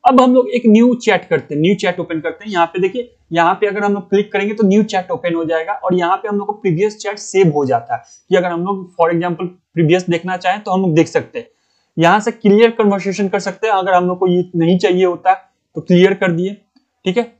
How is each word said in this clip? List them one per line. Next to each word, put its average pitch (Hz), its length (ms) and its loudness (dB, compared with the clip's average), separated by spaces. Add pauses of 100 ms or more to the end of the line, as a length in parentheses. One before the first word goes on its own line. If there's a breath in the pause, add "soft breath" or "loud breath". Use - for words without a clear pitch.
अब 254 180 4
हम 247 120 4
लोग 254 160 2
एक 247 160 -4
new 226 300 6
chat 208 300 -2
करते 151 300 -4
हैं, 151 60 -2
new 185 140 2
chat 185 240 -4
open 165 200 -6
करते - 260 -8
हैं। 214 60 -10
यहाँ 170 140 0
पे 185 140 -8
देखिए, 214 360 -4 (160)
यहाँ 170 220 2
पे 208 140 -2
अगर 202 160 -4
हम 202 100 0
लोग 196 160 -8
click 202 220 0
करेंगे 202 220 -2
तो 220 100 -2
new 202 200 4
chat 185 280 -4
open 170 240 -4
हो 165 100 -4
जाएगा 160 280 -4
और - 220 -4
यहाँ 180 220 0
पे 202 100 -10
हम 202 100 -4
लोग 202 100 -6
को 208 60 -6
प्रीवियस 208 440 -2
chat 202 200 -10
save 190 340 0
हो 143 140 -2
जाता 120 300 -4
है - 80 -12 (260 soft breath)
कि 185 60 2
अगर 180 160 0
हम 170 140 -6
लोग 190 300 -8
for 165 160 2
example 170 360 -4 (260)
previous 170 360 2
देखना 180 280 -4
चाहें 185 260 -2
तो 208 80 -6
हम 185 100 0
लोग 175 140 0
देख 160 120 4
सकते 123 320 -6
हैं। - 80 -16 (500)
यहाँ 170 220 4
से 220 120 -4
clear 226 400 4
conversation 196 580 -2
कर 196 100 -2
सकते 190 280 -6
हैं, 220 60 0
अगर 190 200 0
हम 180 140 2
लोग 180 120 -4
को 185 80 0
ये 180 160 2 (120)
नहीं 170 240 2
चाहिए 180 260 2
होता 180 280 0 (420)
तो 160 60 -10
clear 185 320 4
कर 190 180 -2
दिए, 180 220 -4 (520)
ठीक 185 120 -2
है। 233 60 -2 (160)